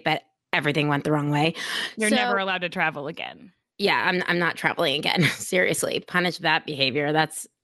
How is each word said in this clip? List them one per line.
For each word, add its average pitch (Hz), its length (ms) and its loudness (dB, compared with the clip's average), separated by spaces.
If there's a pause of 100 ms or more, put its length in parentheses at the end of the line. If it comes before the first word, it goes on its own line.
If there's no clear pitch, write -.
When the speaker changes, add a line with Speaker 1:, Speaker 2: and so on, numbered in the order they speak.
Speaker 1:
but 156 180 0 (300)
everything 147 360 2
went 143 160 2
the 151 80 2
wrong 147 180 0
way. 151 240 2 (420)
Speaker 2:
You're 214 140 0
Speaker 1:
So 262 60 2
Speaker 2:
never 247 220 0
allowed 190 240 -2
to 175 60 -2
travel 156 380 -2
again. 80 460 -12 (260)
Speaker 1:
Yeah, 160 280 2
I'm, 180 200 2
I'm 170 120 2
not 165 180 0
traveling 151 420 0
again. - 240 2
<laughs> 131 140 2
Seriously, - 720 0
punish 175 320 -2
that 160 280 0
behavior. 143 460 0
That's 156 340 0 (180)